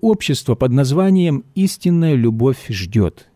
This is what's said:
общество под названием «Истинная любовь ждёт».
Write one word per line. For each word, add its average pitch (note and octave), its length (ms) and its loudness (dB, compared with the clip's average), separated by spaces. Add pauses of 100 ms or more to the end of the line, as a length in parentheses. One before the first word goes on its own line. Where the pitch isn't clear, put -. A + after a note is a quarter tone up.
общество G3+ 540 -2
под C3 160 0
названием D#3 720 0 (100)
«Истинная F3 640 0
любовь A#2 540 0
ждёт». F#2+ 560 -2 (100)